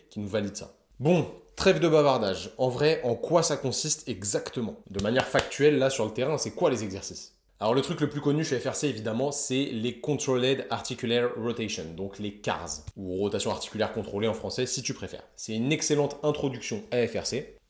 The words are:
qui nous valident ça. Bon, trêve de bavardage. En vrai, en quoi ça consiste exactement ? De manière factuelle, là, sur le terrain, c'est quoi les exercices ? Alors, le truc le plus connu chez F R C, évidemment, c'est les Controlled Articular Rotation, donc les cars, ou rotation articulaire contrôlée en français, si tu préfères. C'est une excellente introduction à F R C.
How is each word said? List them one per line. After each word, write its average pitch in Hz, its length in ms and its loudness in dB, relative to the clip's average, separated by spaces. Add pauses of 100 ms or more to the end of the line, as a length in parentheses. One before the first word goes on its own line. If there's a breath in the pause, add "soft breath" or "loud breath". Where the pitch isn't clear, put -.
qui - 120 -8
nous 104 80 -4
valident 101 280 -2
ça. - 180 -12 (240)
Bon, 151 280 4 (300)
trêve 180 240 4
de 170 80 6
bavardage. 123 680 4
En 127 140 2
vrai, 147 340 2
en 120 100 2
quoi 160 280 4
ça 147 160 0
consiste - 500 -2
exactement ? 107 680 -4 (140)
De 98 120 -2
manière 120 240 2
factuelle, 143 520 4
là, 131 120 4
sur 113 160 0
le 110 60 -4
terrain, 139 260 0
c'est - 140 -4
quoi 170 180 2
les 110 140 0
exercices ? 95 520 -10 (240)
Alors, 110 140 2
le 135 60 2
truc 147 200 -2
le 147 80 2
plus 143 120 -8
connu 143 220 2
chez 135 160 0
F 117 80 -6
R 127 80 -2
C, 147 140 0
évidemment, 117 420 -2
c'est 135 360 0
les 117 340 -4
Controlled 135 680 0
Articular 120 680 0
Rotation, 113 480 -4 (120)
donc 95 220 -8
les 104 160 -6
cars, 85 480 -6 (140)
ou 92 220 -6
rotation 101 340 0
articulaire 104 400 -2
contrôlée 107 340 -2
en 107 80 2
français, 107 320 -4
si - 160 -4
tu 127 120 -4
préfères. - 280 -10 (140)
C'est - 180 -6
une 117 160 0
excellente 147 540 2
introduction 131 680 -2
à 120 160 4
F - 160 -4
R - 40 -6
C. - 300 -6 (140)